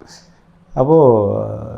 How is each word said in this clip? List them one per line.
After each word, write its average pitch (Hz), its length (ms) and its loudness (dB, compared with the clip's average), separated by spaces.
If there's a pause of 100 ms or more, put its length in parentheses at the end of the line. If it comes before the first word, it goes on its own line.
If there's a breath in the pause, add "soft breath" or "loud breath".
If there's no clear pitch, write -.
(800 soft breath)
അപ്പോൾ 151 240 2 (760)